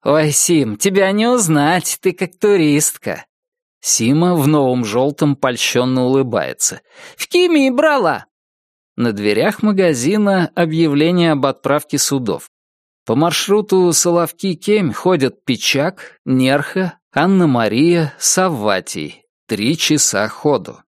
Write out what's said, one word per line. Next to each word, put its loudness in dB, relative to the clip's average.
"Ой, 2
Сим, 0
тебя 0
не 0
узнать, 0
ты 0
как -8
туристка". 0
Сима 0
в 2
новом 2
жёлтом 0
польщённо -2
улыбается. -2
"В -10
Кимии 2
брала". 0
На 0
дверях 0
магазина 0
объявление 2
об 0
отправке -2
судов. -4
По 0
маршруту 2
Соловки-Кемь -2
ходят 0
Пичак, -4
Нерха, -2
Анна-Мария, 2
Савватий. -4
Три -2
часа 0
ходу. -4